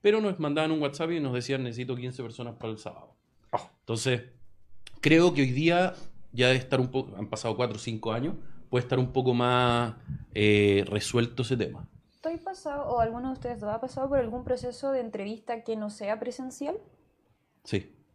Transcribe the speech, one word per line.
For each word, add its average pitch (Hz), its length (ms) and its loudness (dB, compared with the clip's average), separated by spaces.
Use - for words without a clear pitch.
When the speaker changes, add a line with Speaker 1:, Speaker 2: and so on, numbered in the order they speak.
Speaker 1:
pero 208 200 6
nos 196 180 0
mandaban 156 320 2
un 156 100 2
WhatsApp 147 300 -2
y 170 80 0
nos 139 160 0
decían, 127 300 -2
"Necesito 123 320 -4
quince 123 260 -8
personas 117 320 -10
para 117 160 -8
el 110 80 -8
sábado". - 380 -16
Speaker 2:
Oh. - 180 -6
Speaker 1:
Entonces, 117 420 0
creo 160 340 6
que 139 80 2
hoy 131 80 4
día 165 440 2
ya 123 160 4
debe 131 120 6
estar 131 200 0
un 127 120 2
po-, 131 260 -4
han 107 100 -6
pasado 110 280 -4
cuatro 117 200 -2
o 110 40 -8
cinco 110 320 -4
años, 131 240 -2
puede 123 140 2
estar 131 160 2
un 127 120 0
poco 127 220 4
más, 120 600 4
eh, 104 540 6
resuelto 117 540 0
ese 120 140 0
tema. - 320 -6
Speaker 3:
¿Tú 320 60 -4
has 330 120 -6
pasado, 311 460 -8
o 240 140 0
alguno 233 280 0
de 262 40 -4
ustedes 240 280 -8
dos 208 140 -4
ha 226 60 -4
pasado 262 280 -6
por 277 120 2
algún 247 240 -4
proceso 247 480 -4
de 269 80 0
entrevista 220 640 -8
que 226 100 -4
no 214 160 -6
sea 208 300 -4
presencial? 262 560 -8
Speaker 1:
Sí. - 300 -4